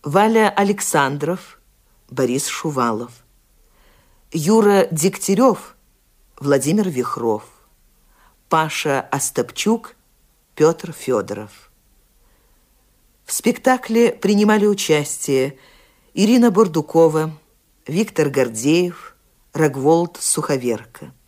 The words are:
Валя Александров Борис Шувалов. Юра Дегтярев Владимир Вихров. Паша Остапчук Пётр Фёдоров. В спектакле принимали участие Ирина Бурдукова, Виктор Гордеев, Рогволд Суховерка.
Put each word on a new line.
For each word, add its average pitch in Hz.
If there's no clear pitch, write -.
Валя 214
Александров 165
Борис 131
Шувалов. 120
Юра 202
Дегтярев 190
Владимир 147
Вихров. 117
Паша 156
Остапчук -
Пётр 165
Фёдоров. 107
В -
спектакле 240
принимали 208
участие 147
Ирина 233
Бурдукова, 160
Виктор 160
Гордеев, 135
Рогволд 156
Суховерка. 127